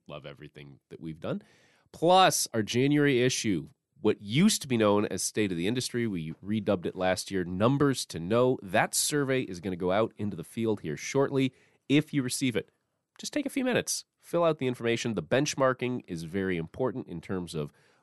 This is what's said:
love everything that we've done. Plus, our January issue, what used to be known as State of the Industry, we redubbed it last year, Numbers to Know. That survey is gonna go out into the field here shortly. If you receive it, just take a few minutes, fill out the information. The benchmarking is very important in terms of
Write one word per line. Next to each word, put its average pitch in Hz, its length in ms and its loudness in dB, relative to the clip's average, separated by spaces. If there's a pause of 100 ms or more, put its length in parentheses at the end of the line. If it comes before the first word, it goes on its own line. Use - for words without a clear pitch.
love 73 180 -14
everything 71 540 -18 (120)
that - 100 -16
we've 80 200 -10
done. 117 220 -6 (500)
Plus, 180 600 6
our 113 100 0
January 135 600 2
issue, 101 460 0 (340)
what 104 180 2
used 139 400 2
to 139 80 -12
be 120 80 0
known 104 300 4
as 92 160 -6
State 104 280 0
of 87 60 -2
the 85 100 -2
Industry, 120 400 -2
we 80 280 -4 (100)
redubbed 101 400 0
it 85 100 -4
last 92 360 0
year, 95 140 -2
Numbers 127 600 2
to 82 140 -8
Know. 120 420 2
That 104 320 0
survey 135 480 0
is 90 180 -10
gonna 92 160 -4
go 87 140 -2
out 110 280 2
into 101 180 -6
the 82 80 -10
field 110 380 -4
here 73 160 -6
shortly. 135 560 0 (340)
If 147 240 2
you 143 100 0
receive 127 340 -2
it, - 120 -4 (500)
just - 140 -12
take 294 140 -2
a 269 40 -6
few 262 140 -4
minutes, - 400 -2 (160)
fill 170 240 0
out 160 140 2
the 131 80 -2
information. 117 480 0
The 95 80 -2
benchmarking 127 840 0
is 82 180 -8
very 92 340 -2
important 104 500 -4
in 85 140 -8
terms 90 320 -6
of 73 180 -6 (300)